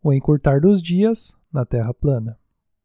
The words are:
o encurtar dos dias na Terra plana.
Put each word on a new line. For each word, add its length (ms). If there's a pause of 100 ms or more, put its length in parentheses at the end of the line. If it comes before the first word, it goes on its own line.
o 100
encurtar 460
dos 220
dias 520 (180)
na 140
Terra 280
plana. 440 (480)